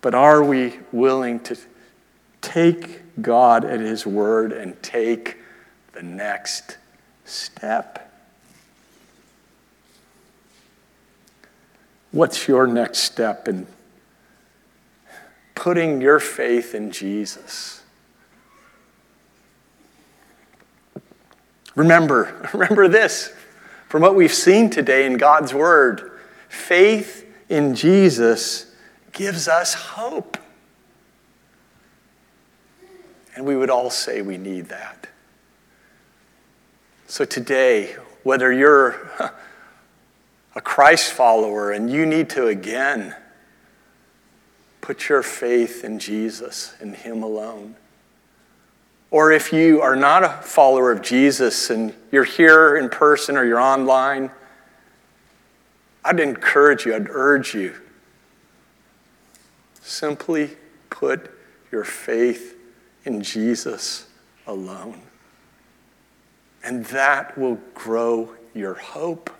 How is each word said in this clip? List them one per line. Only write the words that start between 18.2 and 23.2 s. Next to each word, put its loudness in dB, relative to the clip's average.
Remember, 2
<laughs> -18
remember 4
this, 2